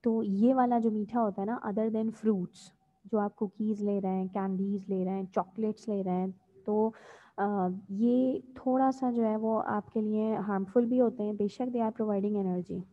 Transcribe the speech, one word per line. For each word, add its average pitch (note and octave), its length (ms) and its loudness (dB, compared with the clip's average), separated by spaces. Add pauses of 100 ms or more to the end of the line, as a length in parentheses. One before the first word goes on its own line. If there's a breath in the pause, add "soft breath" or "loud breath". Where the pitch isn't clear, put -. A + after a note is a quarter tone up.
तो A3+ 200 2
ये G#3 300 4
वाला B3 260 4
जो A3+ 120 2
मीठा G#3+ 280 -2
होता G3+ 220 0
है G3 40 -2
ना, A#3 160 -4
other A3 300 -2
than A3 200 0
fruits, G3+ 460 0 (480)
जो A3 120 -2
आप G3+ 180 -2
cookies G#3 500 -4
ले G3+ 140 0
रहे F#3+ 120 -2
हैं, F#3+ 160 -2
candies F#3+ 640 -4
ले F#3 140 0
रहे F#3 100 -2
हैं, F#3+ 120 -4
chocolates G#3+ 640 -4
ले G3+ 120 -2
रहे F3+ 140 -2
हैं, F#3+ 160 -2 (340)
तो, G#3+ 280 2 (460 loud breath)
अ, G3+ 300 0 (220)
ये B3 520 2 (140)
थोड़ा C4 340 2
सा C4 200 -2
जो A#3 120 2
है G#3+ 140 2
वो A3 200 0
आपके - 440 -2
लिए G#3+ 340 0
harmful G3 500 0
भी B3 120 0
होते A3+ 260 2
हैं। G#3 140 -4
बेशक G#3 280 -2
they A#3 260 0
are A3+ 100 -8
providing G#3 440 0
energy F3+ 360 -4 (120)